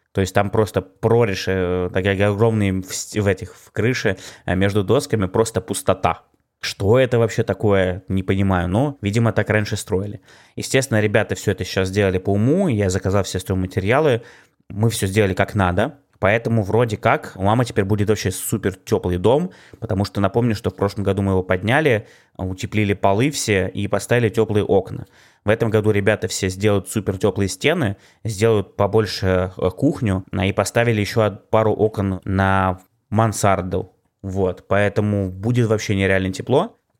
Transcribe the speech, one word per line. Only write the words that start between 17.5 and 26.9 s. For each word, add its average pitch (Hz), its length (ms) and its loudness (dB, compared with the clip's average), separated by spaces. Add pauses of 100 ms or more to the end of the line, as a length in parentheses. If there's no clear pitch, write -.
теперь 107 200 -2
будет 101 240 0
вообще 104 220 0
супер 98 460 -4
тёплый 90 420 -2
дом, 135 320 2 (300)
потому 98 240 -2
что 101 160 -6
напомню, 113 340 0
что 101 160 -4
в - 60 -18
прошлом 101 260 -2
году 98 200 0
мы 98 100 2
его 92 100 0
подняли, 110 640 0 (320)
утеплили 98 560 -2
полы 101 360 2
все 98 380 0
и 101 200 -6
поставили 117 400 0
тёплые 104 360 0
окна. - 420 0 (380)
В 101 60 0
этом 113 180 2
году 107 220 2
ребята 101 360 0
все - 220 -2
сделают 98 400 0
супер 98 300 -4